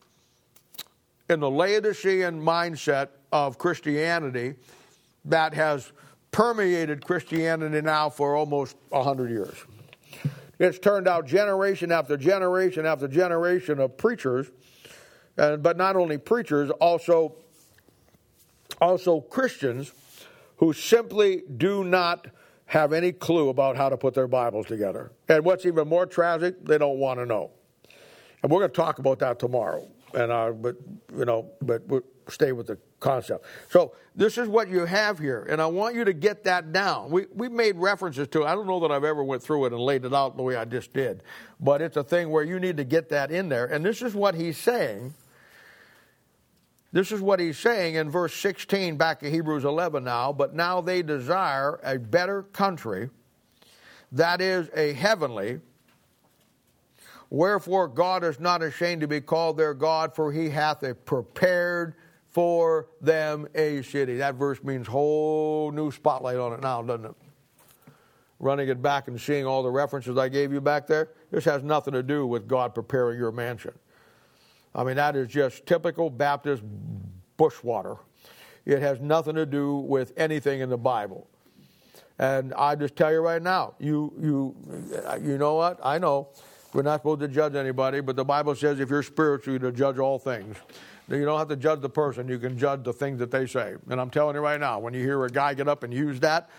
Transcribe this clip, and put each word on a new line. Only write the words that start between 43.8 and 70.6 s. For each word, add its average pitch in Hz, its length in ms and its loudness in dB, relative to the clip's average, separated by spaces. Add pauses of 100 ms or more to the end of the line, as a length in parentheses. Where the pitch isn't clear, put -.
this 226 180 -2
is 233 120 -4
what 202 220 0
he's 165 220 -4
saying. 139 560 -2 (1800)
This 185 180 2
is 208 120 -4
what 190 180 4
he's 165 180 -4
saying 190 360 2
in 156 160 0
verse 170 240 0
sixteen, 185 640 -2
back 160 220 2
to 147 100 -6
Hebrews 156 340 0
eleven 151 400 0
now. 123 260 0
"But 139 240 -2
now 175 280 0
they 180 180 0
desire 147 840 -2
a 135 160 -4
better 180 440 0
country, 135 680 -4 (1040)
that 170 300 2
is, 185 320 0
a 151 180 2
heavenly. 135 680 0 (1700)
Wherefore 180 580 2
God 175 360 0
is 147 140 -2
not 175 240 0
ashamed 165 380 -2
to 151 80 -2
be 147 140 -4
called 160 340 0
their 156 160 2
God, 156 420 0
for 151 180 -2
he 160 180 -2
hath 151 320 0
a 127 120 -4
prepared 175 1000 0 (340)
for 170 600 2 (120)
them 151 540 0
a 151 260 0
city." 127 380 -2
That 139 160 -2
verse 135 280 -2
means 131 240 -6
whole 151 840 0
new 147 200 -4
spotlight 127 440 0
on 123 160 -2
it 113 80 -10
now, 127 220 -4
doesn't 117 240 -6
it? 107 80 -14 (1200)
Running 139 300 0
it 127 140 -4
back 139 260 0
and 123 100 -10
seeing 143 280 -2
all 131 160 -2
the 127 80 0
references 131 480 -2
I 131 100 2
gave 139 240 -2
you 143 80 -2